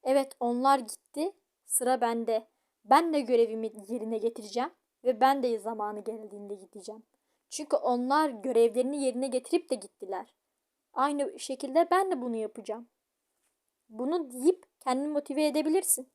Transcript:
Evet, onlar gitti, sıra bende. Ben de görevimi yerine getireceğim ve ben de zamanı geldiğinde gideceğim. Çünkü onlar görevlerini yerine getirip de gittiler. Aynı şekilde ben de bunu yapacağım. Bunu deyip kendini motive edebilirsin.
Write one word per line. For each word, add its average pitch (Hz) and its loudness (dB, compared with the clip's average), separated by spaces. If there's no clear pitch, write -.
Evet, 269 0
onlar 254 2
gitti, 285 -8
sıra 254 0
bende. 233 -2
Ben 311 6
de 294 4
görevimi 220 2
yerine 220 -4
getireceğim 233 -4
ve 240 0
ben 269 4
de 240 0
zamanı 208 -6
geldiğinde 208 -10
gideceğim. 208 -16
Çünkü 294 -2
onlar 254 2
görevlerini 240 2
yerine 254 -2
getirip 262 -2
de - 0
gittiler. 202 -10
Aynı 285 0
şekilde 277 0
ben 381 2
de 294 -2
bunu 240 -4
yapacağım. 220 -8
Bunu 262 -4
deyip 294 2
kendini 269 0
motive 294 0
edebilirsin. 302 0